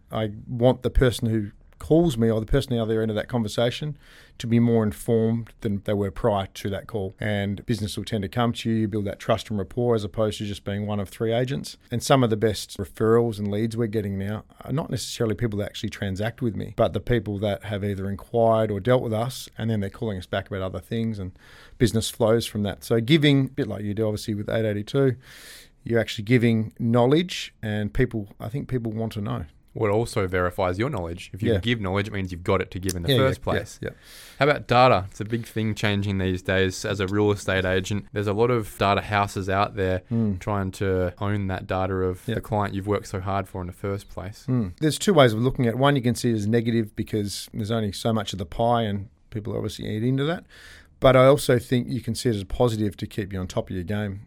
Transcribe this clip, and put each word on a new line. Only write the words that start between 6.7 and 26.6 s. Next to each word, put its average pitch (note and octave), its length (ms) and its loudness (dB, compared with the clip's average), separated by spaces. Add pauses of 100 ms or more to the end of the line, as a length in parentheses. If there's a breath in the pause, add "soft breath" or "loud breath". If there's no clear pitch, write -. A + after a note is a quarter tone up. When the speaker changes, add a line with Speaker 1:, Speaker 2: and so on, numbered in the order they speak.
Speaker 1:
that F#2+ 160 -6
call. F#2+ 320 -6
And G2+ 480 -2
business G#2 300 -4
will G#2 80 -8
tend G#2+ 180 -4
to F#2+ 60 -4
come A#2+ 240 0
to A2+ 180 -4
you, A2+ 120 0
you A2 40 0
build G#2 200 -4
that G2+ 120 -6
trust - 320 -2
and G#2+ 80 -2
rapport A#2+ 380 0
as G#2 80 -4
opposed G#2+ 340 -2
to A2 80 -4
just G2+ 160 -8
being G2+ 240 -4
one G#2 140 -4
of F#2+ 80 -6
three A2+ 240 -2
agents. B2+ 460 -4 (120)
And A#2 100 -2
some C3+ 220 4
of A#2 80 4
the A2 60 2
best G#2 420 -2
referrals A2+ 600 2
and G#2 100 -2
leads A2 260 -2
we're A#2 120 0
getting G2+ 280 -2
now G2+ 280 -6 (200)
are - 80 -12
not C#3+ 180 -4
necessarily A2+ 440 -2
people G#2 240 -2
that G2+ 60 -2
actually - 260 -8
transact G#2 500 -6
with A#2 140 -2
me, G2+ 220 -8
but G#2 160 2
the G#2 80 -2
people G#2 380 0
that G2+ 260 -2
have G2+ 180 -4
either G2 260 -4
inquired A2 600 2
or G2+ 80 -2
dealt B2 240 4
with A#2 100 -2
us, A#2 360 -4 (100)
and A2+ 100 -2
then A2 120 0
they're F#2+ 100 -4
calling G#2+ 280 -6
us F#2 80 -10
back G2 200 -4
about F#2+ 160 -4
other F#2+ 160 -4
things, A2+ 400 -4
and F#2 140 -6 (460 loud breath)
business A2 320 2
flows A#2 360 4
from G#2 160 -4
that. G2+ 220 -4
So A#2 160 2
giving, C#3 460 4
a - 20 -10
bit C3+ 180 -4
like G2+ 160 -6
you G#2 100 -4
do A2 140 0
obviously G#2+ 280 -4
with G#2 140 -6
eight A2 160 0
eighty-two, A2+ 520 2 (640 loud breath)
you're A#2 160 0
actually A2 280 -2
giving A2+ 520 4